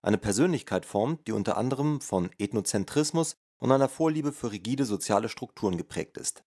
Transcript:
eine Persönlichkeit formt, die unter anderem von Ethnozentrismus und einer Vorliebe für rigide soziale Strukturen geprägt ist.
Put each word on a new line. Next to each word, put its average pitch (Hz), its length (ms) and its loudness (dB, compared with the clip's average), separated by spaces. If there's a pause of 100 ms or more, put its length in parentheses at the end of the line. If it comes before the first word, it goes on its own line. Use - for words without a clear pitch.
eine 101 180 2
Persönlichkeit 107 640 0
formt, 127 420 0
die 110 40 -4
unter 101 260 0
anderem 135 440 0
von 90 360 0
Ethnozentrismus 113 960 0 (220)
und 123 140 2
einer 135 180 6
Vorliebe 156 420 0
für 120 200 -6
rigide 113 340 -2
soziale 107 440 0
Strukturen - 480 -4
geprägt - 400 -6
ist. - 300 -8